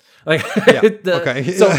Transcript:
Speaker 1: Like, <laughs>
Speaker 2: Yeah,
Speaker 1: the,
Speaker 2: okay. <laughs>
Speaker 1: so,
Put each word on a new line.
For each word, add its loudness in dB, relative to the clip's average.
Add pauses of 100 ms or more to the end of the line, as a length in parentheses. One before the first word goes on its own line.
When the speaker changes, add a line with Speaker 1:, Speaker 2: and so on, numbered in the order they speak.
(260)
Speaker 1:
Like, 0 (140)
<laughs> -2
Speaker 2:
Yeah, 4
Speaker 1:
the, 0
Speaker 2:
okay. -4 (100)
<laughs> -4
Speaker 1:
so, 4